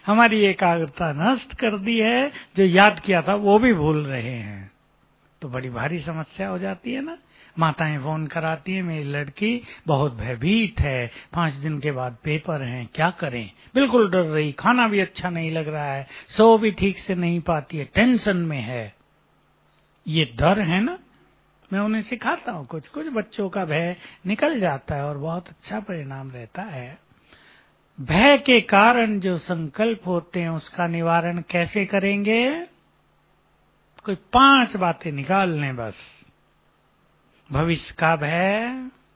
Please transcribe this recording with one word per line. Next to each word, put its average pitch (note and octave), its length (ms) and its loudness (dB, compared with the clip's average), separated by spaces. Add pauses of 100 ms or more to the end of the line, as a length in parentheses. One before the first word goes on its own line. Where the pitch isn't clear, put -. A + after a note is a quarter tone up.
हमारी G#3+ 380 6
एकाग्रता E3+ 680 0
नष्ट G3+ 420 -2
कर G#3+ 240 -2
दी A3+ 220 0
है, B3 320 0 (240)
जो F#3+ 80 6
याद F#3+ 360 6
किया F3+ 220 0
था F3+ 120 0
वो G#3 240 6
भी A#3+ 160 6
भूल D3+ 320 2
रहे B2+ 240 -6
हैं। G#2 420 -10 (680)
तो D3 80 -10
बड़ी B2+ 220 -6
भारी C#3 300 -4
समस्या D#3+ 480 -8
हो F#3 100 -6
जाती G3 340 -8
है C4+ 120 -6
ना। E4 140 -12 (400)
माताएं D#3 400 0
फोन D#3 280 -4
कराती D#3+ 460 -6
हैं, F#3+ 100 -4
"मेरी D#3+ 220 -6
लड़की D3 580 -4 (240)
बहुत C#3+ 280 2
भयभीत C3 680 -2
है, C3 260 0 (260)
पांच E3 200 -2
दिन D3 260 -6
के D3 140 -2
बाद B2+ 320 -6
पेपर D#3 380 -4
हैं, B2 320 -8
क्या D#3+ 160 2
करें?" B2 400 -8 (240)
बिल्कुल A#3+ 360 4
डर F3+ 120 2
रही, D#3 300 0
खाना A#3 360 2
भी G#3 120 2
अच्छा F3+ 300 -4
नहीं E3 200 -4
लग D#3+ 180 -4
रहा D3 240 -6
है, C3+ 160 -8 (200)
सो A3+ 300 8
भी G#3+ 120 2
ठीक F#3+ 280 -2
से - 160 -6
नहीं F3 260 0
पाती D#3+ 360 -4
है, C#3+ 80 -6
टेंशन G#3+ 520 2
में D#3+ 240 -2
है। A2+ 340 -8 (1120)
ये D#3 160 0
डर D3 360 2
है F3+ 200 2
ना। E4+ 180 -2 (720)
मैं G3 80 -2
उन्हें G#3+ 220 -2
सिखाता B3 500 -6
हूं, D#3 120 -10
कुछ D#3 240 -12
कुछ D#4 200 -10
बच्चों G#3+ 400 -4
का F#3+ 160 -4
भय E3+ 320 -2 (300)
निकल B3+ 340 0
जाता D#3 340 -2
है C#3+ 100 -4
और D3 140 -6
बहुत E3 300 -8
अच्छा - 320 -10
परिणाम C3+ 500 -10
रहता B2 320 -12
है। C#3+ 460 -14 (920)
भय G#3+ 380 6
के B3+ 220 4
कारण G#3+ 600 4
जो F3+ 180 -2
संकल्प F3+ 680 -4
होते F3 340 -4
हैं, E3+ 80 -2
उसका E3 380 -4
निवारण E3+ 640 0
कैसे F3+ 340 -2
करेंगे? G#3 800 0 (1400)
कोई G3+ 100 -2
पांच C4 640 4
बातें E3+ 360 -2
निकाल F3 380 0
लें C#3+ 260 -4
बस। A2+ 180 -8 (1600)
भविष्य D#3+ 460 -2
का E3 180 2
भय, G3+ 720 -2 (280)